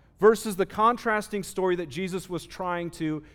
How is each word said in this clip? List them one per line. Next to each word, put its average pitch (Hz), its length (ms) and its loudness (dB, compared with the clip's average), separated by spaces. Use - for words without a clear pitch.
versus 214 340 6
the 185 120 0
contrasting 214 760 0
story 185 320 0
that 175 140 -4
Jesus 175 420 -6
was 170 160 -6
trying 175 440 -4
to 156 340 -4